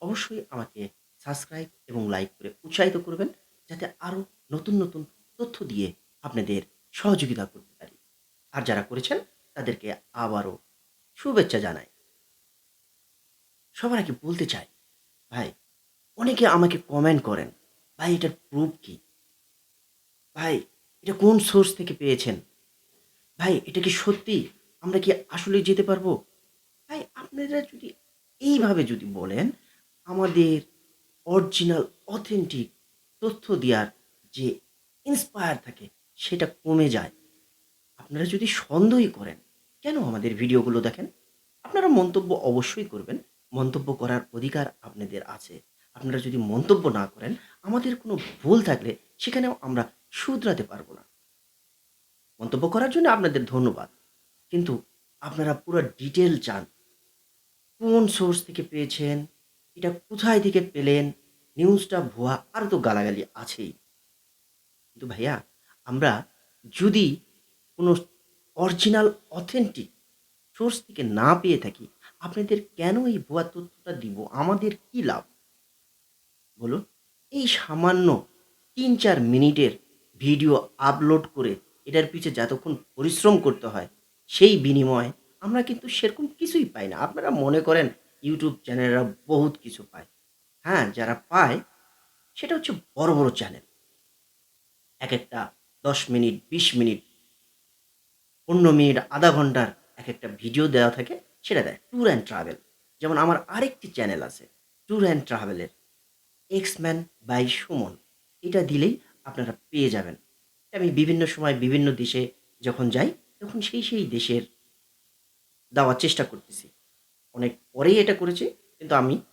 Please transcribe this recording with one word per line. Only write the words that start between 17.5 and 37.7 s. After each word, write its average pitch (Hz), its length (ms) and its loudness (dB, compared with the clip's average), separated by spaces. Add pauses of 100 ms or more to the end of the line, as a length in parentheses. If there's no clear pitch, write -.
"ভাই, 170 160 0
এটার 165 160 -2 (200)
প্রুফ 156 200 -2 (120)
কি? - 160 -20 (1400)
ভাই, 156 260 -2 (420)
এটা 196 100 -6
কোন 208 260 6
সোর্স 196 360 4
থেকে 175 200 -8
পেয়েছেন? 123 460 -2 (1000)
ভাই, 175 280 0
এটা - 140 -6
কি 180 100 0
সত্যি? 196 580 -2 (320)
আমরা 190 180 0
কি 190 140 2 (160)
আসলে 196 340 0
যেতে 190 200 2
পারবো?" 190 420 -2 (640)
ভাই, 294 260 -12
আপনারা 285 460 -6
যদি 262 320 -12 (480)
এইভাবে 208 440 4
যদি 113 220 -6
বলেন, 98 440 -4 (540)
আমাদের 170 560 2 (640)
অরিজিনাল, 175 580 2 (220)
অথেন্টিক 196 640 -6 (500)
তথ্য 214 360 -4
দেওয়ার 123 300 2 (460)
যে 127 280 -6 (440)
ইন্সপায়ার 202 600 -4
থাকে, 107 240 -20 (260)
সেটা 175 320 -4
কমে 160 420 2
যায়। 104 220 -2 (840)